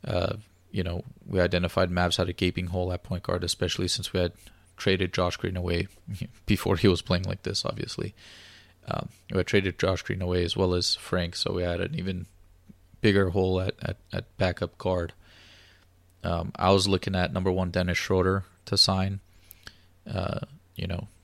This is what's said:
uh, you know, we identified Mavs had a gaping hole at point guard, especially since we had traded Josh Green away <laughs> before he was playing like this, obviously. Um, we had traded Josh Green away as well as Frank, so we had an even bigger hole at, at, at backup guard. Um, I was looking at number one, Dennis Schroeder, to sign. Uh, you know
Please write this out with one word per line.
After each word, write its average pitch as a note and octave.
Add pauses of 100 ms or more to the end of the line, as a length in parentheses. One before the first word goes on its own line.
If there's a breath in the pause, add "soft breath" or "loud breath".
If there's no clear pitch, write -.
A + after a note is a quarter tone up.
uh, - (380)
you F#2
know, F2 (220)
we F#2+
identified F2
Mavs F2
had F2+
a F2+
gaping F2+
hole F2+
at F2+
point F2+
guard, F2+
especially F#2
since -
we F#2
had F2 (440 loud breath)
traded F#2+
Josh F2
Green F2+
away F2+ (300)
<laughs> -
before F#2+
he G2+
was F2
playing F2+
like F#2+
this, -
obviously. - (760 loud breath)
Um, - (200)
we -
had F2+
traded F#2+
Josh F2+
Green F#2+
away F2+
as E2+
well F#2
as F2
Frank, F2
so -
we F2+
had F2
an F#2
even F2+ (760)
bigger G2
hole F#2
at, F#2
at, - (160)
at -
backup F2+
guard. F2+ (1120 loud breath)
Um, E2+
I F#2
was G2
looking F#2+
at F2+
number F#2
one, F#2
Dennis F2+
Schroeder, F#2+ (200)
to -
sign. F#2+ (840 loud breath)
Uh, - (340)
you -
know F#2 (180)